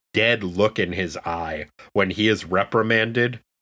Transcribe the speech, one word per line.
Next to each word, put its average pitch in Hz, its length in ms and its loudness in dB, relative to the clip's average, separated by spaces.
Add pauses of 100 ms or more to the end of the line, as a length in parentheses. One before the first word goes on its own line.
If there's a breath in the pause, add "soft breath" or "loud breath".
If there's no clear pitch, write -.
(120)
dead 113 320 2
look 98 360 0
in 90 140 -2
his 87 240 -4
eye 82 500 -6 (260 loud breath)
when 95 160 2
he 107 200 0
is 104 160 0
reprimanded 113 960 0 (200)